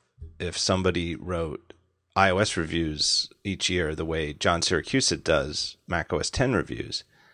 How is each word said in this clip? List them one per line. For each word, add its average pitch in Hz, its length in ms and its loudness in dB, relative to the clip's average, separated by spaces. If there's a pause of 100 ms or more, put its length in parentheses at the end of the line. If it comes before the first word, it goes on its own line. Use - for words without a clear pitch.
(400)
if 87 180 -6
somebody 90 560 0
wrote 82 580 -6 (440)
I 98 140 6
O 90 80 4
S 104 180 2
reviews 80 720 0 (160)
each 95 260 -2
year 85 240 0
the 80 100 -4
way 80 280 -2
John 85 300 2
Siracusa 87 600 2
does 76 540 0 (100)
Mac 82 260 -4
O 80 60 2
S - 120 -4
ten 131 240 0
reviews?" - 500 -4 (300)